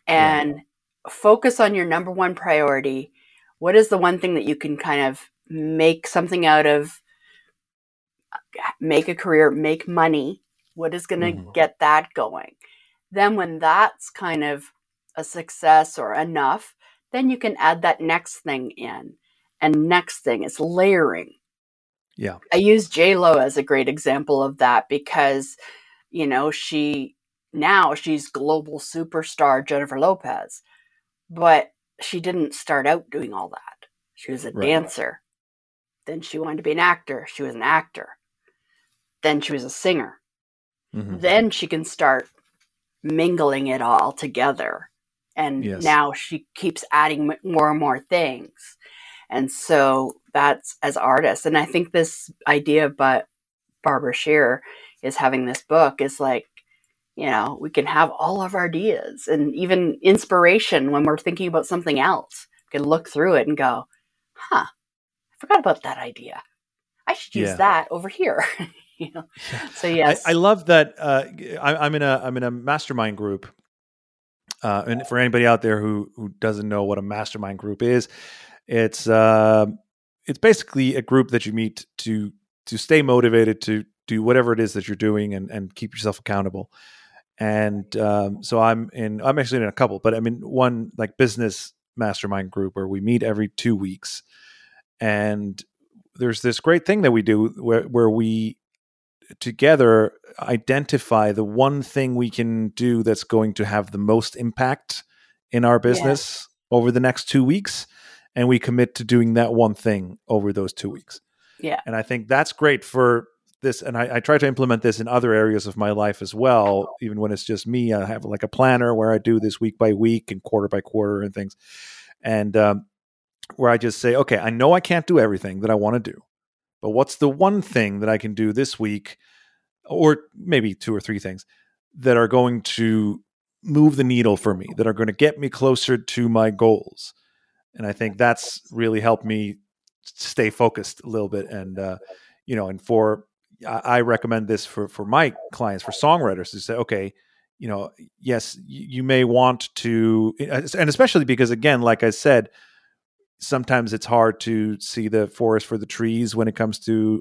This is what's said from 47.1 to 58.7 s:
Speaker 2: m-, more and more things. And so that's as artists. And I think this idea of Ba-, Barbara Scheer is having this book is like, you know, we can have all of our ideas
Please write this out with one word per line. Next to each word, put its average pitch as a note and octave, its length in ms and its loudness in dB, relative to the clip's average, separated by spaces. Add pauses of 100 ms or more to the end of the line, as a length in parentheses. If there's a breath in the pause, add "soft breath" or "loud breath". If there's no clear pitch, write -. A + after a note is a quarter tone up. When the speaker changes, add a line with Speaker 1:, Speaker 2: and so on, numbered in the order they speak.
Speaker 2:
m-, D#3 140 -6
more D#3 260 2
and D3+ 80 0
more C3+ 220 -2
things. - 760 -4 (540 loud breath)
And C3 180 -2
so C3+ 720 0 (120)
that's C#3+ 500 -2
as C#3+ 140 -4
artists. C3 500 0
And D#3 100 0
I D3+ 80 2
think F3 280 -4
this E3 360 -2 (200)
idea D3 380 2
of C#3+ 100 -6
Ba-, C3+ 320 0 (560)
Barbara B2+ 300 -2
Scheer C#3+ 500 2 (360 loud breath)
is C3+ 160 -8
having C3 300 -2
this B2+ 160 -8
book D3+ 380 2
is C#3 180 -6
like, C3 300 -2 (680)
you D3+ 100 -8
know, A#2+ 340 -2
we D#3 100 -10
can C#3+ 160 0
have D#3 240 2
all F#3+ 320 -4
of F#3 140 -6
our F3+ 100 -2
ideas E3+ 640 -4